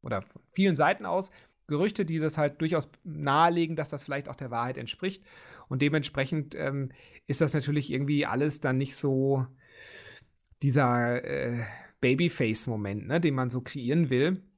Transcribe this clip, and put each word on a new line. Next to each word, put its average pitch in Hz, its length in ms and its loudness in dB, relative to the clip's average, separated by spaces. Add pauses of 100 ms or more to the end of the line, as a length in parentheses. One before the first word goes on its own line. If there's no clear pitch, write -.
oder 107 200 -6
von - 200 -20 (120)
vielen 190 240 4
Seiten 185 280 2
aus 185 240 -2 (380)
Gerüchte, 190 380 0
die 160 120 -4
das 156 200 -2
halt 147 240 0
durchaus 160 280 0 (140)
nahelegen, 160 720 2
dass 156 140 -4
das 143 160 -8
vielleicht 143 240 -6
auch 135 60 -10
der 131 140 -10
Wahrheit 120 280 -4
entspricht. 180 480 -8 (420)
Und 135 140 -2
dementsprechend, 147 720 0
ähm, 139 340 -4 (380)
ist - 140 2
das 151 120 2
natürlich 143 380 0
irgendwie 143 340 0
alles 147 360 0
dann 131 160 2
nicht 135 180 -2
so 135 500 2 (1160)
dieser, 123 640 2
äh, 120 380 -4 (360)
Babyface-Moment, 110 1080 0
ne, 147 120 0
den 156 160 2
man 127 140 0
so 127 100 -4
kreieren 139 500 0
will. 147 320 2 (160)